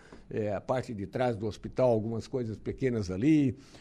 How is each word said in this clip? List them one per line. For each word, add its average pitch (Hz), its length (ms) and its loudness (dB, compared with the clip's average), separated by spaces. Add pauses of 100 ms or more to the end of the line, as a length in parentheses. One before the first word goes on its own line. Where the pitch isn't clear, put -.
(300)
é, 104 240 -2
a 95 80 -4
parte 127 320 -4
de 98 140 -6
trás 123 280 0
do 104 100 -6
hospital, 107 440 0
algumas 113 380 0
coisas 117 300 -4
pequenas 117 520 -2
ali. 135 460 4 (260)